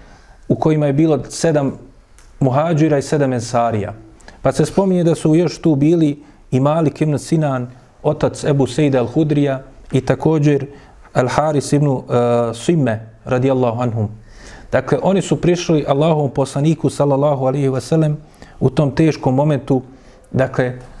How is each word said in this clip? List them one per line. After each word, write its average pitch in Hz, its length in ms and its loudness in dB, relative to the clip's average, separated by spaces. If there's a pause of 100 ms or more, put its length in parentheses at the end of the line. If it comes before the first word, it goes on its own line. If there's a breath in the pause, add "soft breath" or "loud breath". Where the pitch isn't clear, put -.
(480 soft breath)
u - 80 2
kojima 156 300 2
je 143 60 2
bilo 151 260 2 (100)
sedam 147 440 0 (680)
muhađira 151 580 2
i 135 40 0
sedam 139 300 0
ensarija. 117 600 -2 (480 loud breath)
Pa 135 100 0
se 156 140 2
spominje 185 380 0
da 165 100 2
su 156 200 2
još 170 240 0
tu 160 160 2
bili 147 480 2 (280 loud breath)
i 131 100 0
Malik 147 400 0
ibn 151 180 0
Sinan, 135 520 -2 (320 loud breath)
otac 147 420 -2
Ebu 139 220 2
Sejda 135 380 2
al-Hudrija, 147 540 0 (340)
i 135 80 2
također 147 640 0 (480 loud breath)
Al-Haris 147 640 0
ibn, 147 100 2
eh, 120 680 0
Simme, 123 560 -2 (140)
radijallahu 127 580 0
anhum. 110 260 -2 (640 loud breath)
Dakle, 131 300 0
oni 170 200 2
su 151 180 -2
prišli 170 480 0
Allahovom 147 420 0
poslaniku, 139 600 -2
sallallahu 139 540 0
alaihi 135 240 0
wa 131 120 -2
sallam, 156 360 0 (440 loud breath)
u 127 100 2
tom 139 240 0
teškom 151 400 0
momentu, 139 480 0 (480 loud breath)
dakle, 127 480 -2 (220 loud breath)